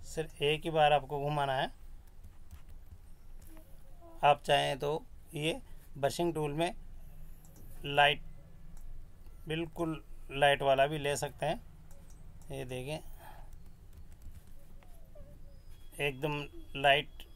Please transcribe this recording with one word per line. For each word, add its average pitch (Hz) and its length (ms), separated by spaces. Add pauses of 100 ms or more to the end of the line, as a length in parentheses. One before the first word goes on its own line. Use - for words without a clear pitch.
सिर्फ - 360
एक 151 220
ही 165 60
बार 151 220
आपको 143 280
घुमाना 143 340
है। 139 160 (2500)
आप 147 180
चाहें 143 360
तो 147 240 (320)
ये 160 260 (380)
ब्रशिंग 165 360
टूल 151 180
में 165 220 (1120)
लाइट, 143 360 (1300)
बिल्कुल 160 540 (300)
लाइट 143 300
वाला 135 240
भी 151 120
ले 143 180
सकते 143 300
हैं। 160 140 (920)
ये 135 160
देखें, 127 320 (3000)
एकदम 147 400 (360)
लाइट 139 460 (120)